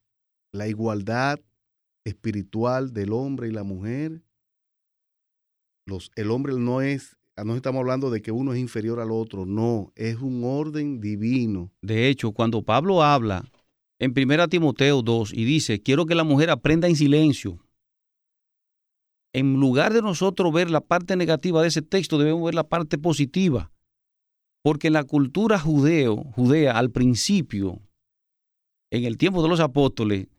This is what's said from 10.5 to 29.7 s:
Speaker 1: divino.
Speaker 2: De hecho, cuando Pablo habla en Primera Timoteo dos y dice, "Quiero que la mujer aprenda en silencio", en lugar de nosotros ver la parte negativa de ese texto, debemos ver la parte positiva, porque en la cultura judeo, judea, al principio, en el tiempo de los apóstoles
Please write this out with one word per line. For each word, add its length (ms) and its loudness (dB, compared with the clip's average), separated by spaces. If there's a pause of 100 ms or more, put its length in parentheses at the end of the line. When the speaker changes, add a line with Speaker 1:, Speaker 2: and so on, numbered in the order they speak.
Speaker 1:
divino. 720 -2 (100)
Speaker 2:
De 280 0
hecho, 220 -2
cuando 320 -2
Pablo 380 2
habla 480 0 (500)
en 140 -2
Primera 340 2
Timoteo 540 2
dos 320 0
y 120 -2
dice, 360 0
"Quiero 240 2
que 100 0
la 80 2
mujer 260 4
aprenda 380 2
en 80 4
silencio", 680 2 (1700)
en 260 2
lugar 340 4
de 80 4
nosotros 500 0
ver 180 2
la 120 2
parte 340 0
negativa 460 2
de 80 2
ese 120 0
texto, 360 -2
debemos 260 2
ver 120 -2
la 120 0
parte 300 -2
positiva, 720 0 (920)
porque 240 0
en 60 4
la 100 2
cultura 560 2
judeo, 640 2 (120)
judea, 420 4
al 140 2
principio, 920 0 (1080)
en 140 -2
el 120 -4
tiempo 260 2
de 60 2
los 100 2
apóstoles 680 0 (120)